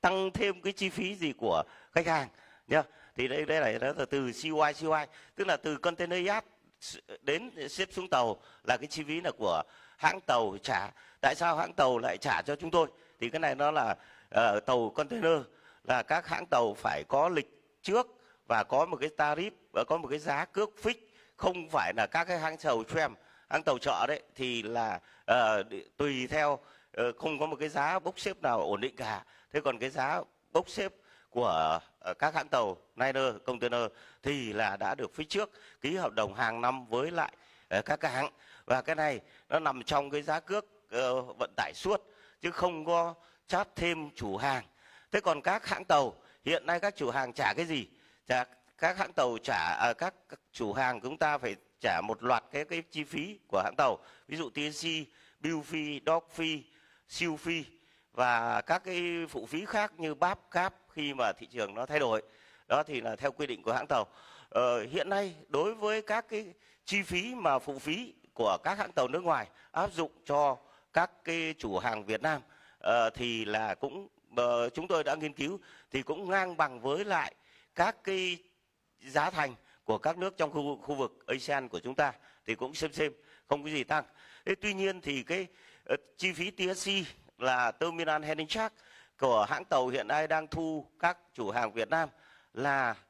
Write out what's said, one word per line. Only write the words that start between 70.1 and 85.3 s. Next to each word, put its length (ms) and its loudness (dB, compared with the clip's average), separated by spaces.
cho 320 4
các 180 4
cái 340 -2
chủ 200 -2
hàng 260 -2
Việt 180 -2
Nam, 180 0
ờ, 320 4
thì 340 -4
là 300 -2
cũng, 340 -8
ờ, 320 2
chúng 200 -6
tôi 160 2
đã 100 0
nghiên 180 -6
cứu 280 -4
thì 120 -4
cũng 280 -6
ngang 260 0
bằng 240 0
với 240 0
lại 300 -2
các 300 2
cái 340 -2
giá 300 0
thành 240 -2
của 140 2
các 200 0
nước 180 -4
trong 160 0
khu, 300 -2
khu 120 -6
vực 320 -4
asean 420 -2
của 120 -6
chúng 140 -8
ta 180 2
thì 80 -2
cũng 200 -6
xem 180 -4
xem, 200 -2
không 160 0
có 60 -8
gì 160 -2
tăng. 200 0
Thế 140 0
tuy 140 -2
nhiên 260 0
thì 220 -4
cái, 240 -4